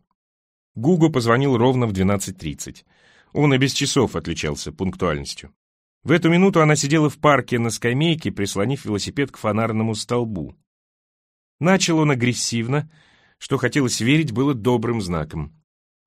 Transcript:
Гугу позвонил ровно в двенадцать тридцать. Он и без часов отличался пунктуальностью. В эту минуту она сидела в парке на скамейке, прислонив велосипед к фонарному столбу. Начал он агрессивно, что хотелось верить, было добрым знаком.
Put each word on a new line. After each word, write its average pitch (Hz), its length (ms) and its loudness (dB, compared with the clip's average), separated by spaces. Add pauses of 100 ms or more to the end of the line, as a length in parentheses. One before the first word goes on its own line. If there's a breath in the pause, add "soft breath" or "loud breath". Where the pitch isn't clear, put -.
(760)
Гугу 156 340 2
позвонил 127 480 2
ровно 123 300 2
в 107 40 -4
двенадцать 95 460 0
тридцать. 71 480 -12 (460 soft breath)
Он 147 220 2
и 131 40 4
без 131 160 2
часов 131 420 0
отличался 80 560 -6
пунктуальностью. 80 840 -6 (500)
В 110 80 -2
эту 165 180 2
минуту 175 320 4
она 151 140 6
сидела 151 340 2
в - 100 -6
парке 127 400 2
на 117 100 -2
скамейке, 127 640 -2
прислонив 101 540 -4
велосипед 104 460 -4
к - 60 -20
фонарному 110 560 -2
столбу. 104 640 -4 (1040)
Начал 175 400 2
он 151 100 2
агрессивно, 120 800 -2 (480 soft breath)
что - 200 -4
хотелось 123 440 -2
верить, 151 300 2
было 139 220 0
добрым 117 480 0
знаком. 80 520 -6 (540)